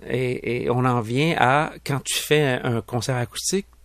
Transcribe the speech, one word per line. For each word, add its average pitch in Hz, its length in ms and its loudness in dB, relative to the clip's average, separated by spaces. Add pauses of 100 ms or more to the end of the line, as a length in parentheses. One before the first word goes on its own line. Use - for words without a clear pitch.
Et, 123 560 -2
et - 60 0
on 123 140 4
en 123 160 4
vient 131 400 0
à, 139 320 4 (120)
quand 135 200 -2
tu - 140 -4
fais 147 440 2
un, 123 140 0
un 113 60 0
concert 123 340 -2
acoustique, 123 500 -4 (180)